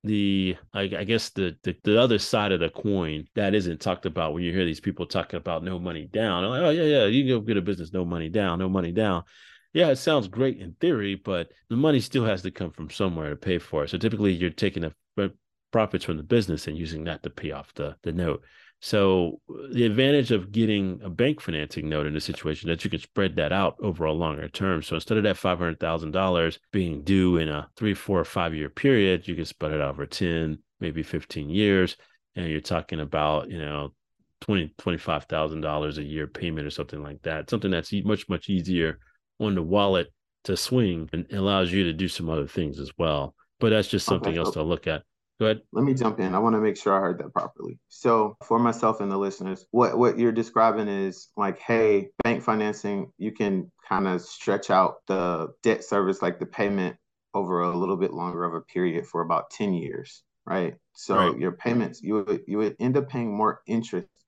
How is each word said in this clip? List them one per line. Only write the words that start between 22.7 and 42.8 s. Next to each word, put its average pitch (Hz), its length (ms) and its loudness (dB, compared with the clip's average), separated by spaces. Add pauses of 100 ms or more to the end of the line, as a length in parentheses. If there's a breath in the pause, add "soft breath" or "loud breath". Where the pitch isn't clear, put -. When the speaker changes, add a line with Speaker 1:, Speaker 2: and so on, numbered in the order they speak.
Speaker 1:
you - 80 -2
can 76 80 -4
spread - 380 -2
that 80 160 0
out 95 280 0
over 85 260 -2
a 78 60 2
longer 78 360 -4
term. 90 340 -2
So - 140 -6
instead 107 220 -2
of 104 40 2
that 101 140 2
five 90 220 0
hundred 82 200 -2
thousand 80 320 -2
dollars 87 480 2 (140)
being 82 320 -2
due 92 320 6
in 80 120 0
a 73 280 -6
three, 107 180 0
four, 95 240 0
or 80 60 2
five 85 320 -2
year 78 120 -4
period, 98 600 4
you 85 80 -4
can 82 80 -4
spread - 260 -6
it 76 100 0
out 69 100 0
over 71 140 -8
ten, 82 540 -2 (220)
maybe 80 240 -6
fifteen 76 440 -8
years. 95 480 4 (380 soft breath)
And 87 140 -6
you're 78 120 -4
talking 82 380 -4
about, 76 500 0
you 87 100 -10
know, 73 360 -6 (460)
twenty, 90 380 0
twenty-five 82 480 -2
thousand 78 340 -2
dollars 76 380 -2
a 76 40 -6
year 76 240 -6
payment 78 400 -6
or 73 40 -8
something 73 340 -8
like 73 180 -14
that. 78 260 -6
Something 101 220 0
that's 85 220 -2
e-, 101 120 -2
much, 104 240 0
much 90 200 -4
easier 87 500 0 (400 soft breath)
on 107 160 0
the 87 80 0
wallet 95 460 2 (340)
to 92 140 -2
swing 90 560 0
and 82 200 -6
allows 98 380 2
you 95 140 2
to 82 80 0
do 85 160 -2
some 82 200 -6
other 76 200 -2
things 71 320 -4